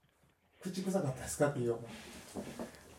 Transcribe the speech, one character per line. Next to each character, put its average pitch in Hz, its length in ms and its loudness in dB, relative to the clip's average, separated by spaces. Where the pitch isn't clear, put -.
「口 185 220 -4
臭 185 180 4
か 143 80 4
っ 131 60 2
た - 80 -8
で - 60 -6
す - 100 -4
か？」 143 120 8
っ - 40 0
て 123 60 0
言 120 100 4
お 113 60 4
う。 - 40 -6